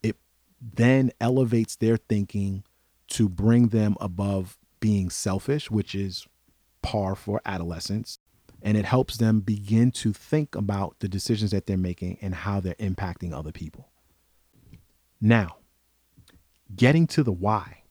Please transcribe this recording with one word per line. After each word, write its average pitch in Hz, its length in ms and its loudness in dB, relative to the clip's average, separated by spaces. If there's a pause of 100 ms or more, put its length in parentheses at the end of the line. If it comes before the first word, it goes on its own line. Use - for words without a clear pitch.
it 110 140 -2 (440)
then 127 580 4
elevates 120 580 2
their 113 200 2
thinking 98 640 -2 (460)
to 107 200 2
bring 113 400 4
them 104 340 2
above 95 560 -4 (220)
being 101 280 2
selfish, 104 640 -4
which 104 240 -2
is 95 320 -6 (560)
par 98 320 -2
for 104 320 -4
adolescence. 90 720 -6 (440)
And 104 160 0
it 104 80 0
helps 127 320 0
them 110 220 4
begin 107 500 2
to 107 240 -4
think - 400 -4
about 98 460 -4
the 104 80 -4
decisions 104 420 -2
that 98 160 -2
they're 98 100 -2
making 90 460 -4
and 92 120 -6
how 98 260 -4
they're 90 160 -4
impacting 92 540 -6
other 76 220 -10
people. - 380 -16 (1300)
Now, 107 380 4 (1160)
getting 151 340 4
to - 140 2
the 117 100 2
why. 95 580 -2